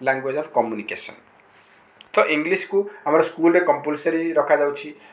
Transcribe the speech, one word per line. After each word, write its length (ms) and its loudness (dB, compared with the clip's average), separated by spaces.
ଲାଙ୍ଗୁଏଜ 340 -2
ଅଫ୍ 160 -6
କମ୍ୟୁନିକେସନ୍। 600 -4
ତ 120 2
ଇଂଲିଶକୁ 640 0
ଆମର 160 4
ସ୍କୁଲରେ 380 2
କମ୍ପଲସରୀ 760 0
ରଖାଯାଉଛି, 600 0